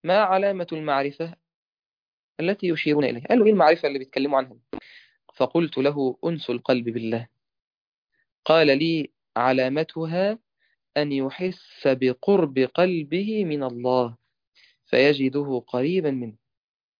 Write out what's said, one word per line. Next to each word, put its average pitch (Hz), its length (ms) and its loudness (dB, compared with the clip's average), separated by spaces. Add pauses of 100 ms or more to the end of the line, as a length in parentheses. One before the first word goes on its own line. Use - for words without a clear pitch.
"ما 185 180 2
علامة 190 500 0
المعرفة 151 640 -4 (1040)
التي 185 280 -2
يشيرون 151 360 0
إليها؟" 120 240 -4
قال 247 120 4
له: 208 60 6
"إيه 220 60 6
المعرفة 165 360 4
اللي 139 120 -4
بيتكلموا 135 380 -2
عنها؟" 131 200 -4 (760)
فقلت 156 440 -2
له: 139 480 0
"أنس 165 240 -6
القلب 123 400 -6
بالله". 113 380 -6 (1160)
قال 156 220 6 (120)
لي: 160 320 -2 (260)
"علامتها 160 1040 -2 (580)
أن 147 140 0
يحس 139 760 -4
بقرب 131 720 2
قلبه 180 840 0
من 147 180 -4
الله 123 540 -2 (680)
فيجده 135 800 0
قريباً 151 440 -2
منه". 120 240 -8 (640)